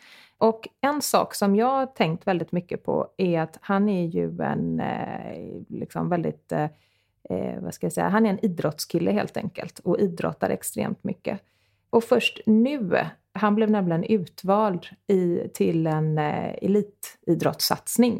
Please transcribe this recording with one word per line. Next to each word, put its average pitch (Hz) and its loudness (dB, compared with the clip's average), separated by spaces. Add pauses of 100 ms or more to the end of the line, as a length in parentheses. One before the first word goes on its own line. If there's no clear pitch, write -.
(380)
Och 220 2 (140)
en 285 0
sak - 0
som 202 2
jag 226 4
har 269 0
tänkt 175 -2
väldigt 175 0
mycket - -4
på - 0 (100)
är 175 2
att 160 -6
han 202 2
är 180 2
ju 170 -2
en, 156 -2
eh, - -6
liksom 165 -6
väldigt, 160 -4
eh, 160 0 (680)
eh, - -4
vad 175 -8
ska - -8
jag 170 -2
säga, 170 2
han 220 4
är 214 4
en 190 -2
idrottskille 170 -2
helt - -2
enkelt - -10
och 175 0
idrottar 170 -2
extremt - -4
mycket. - -6 (500)
Och 233 4
först - 0
nu, 226 2 (360)
han 208 2
blev 214 2
nämligen 180 2
utvald 196 0 (220)
i, 180 2
till 165 0
en, 156 0
eh, - -2
elitidrottssatsning. - 0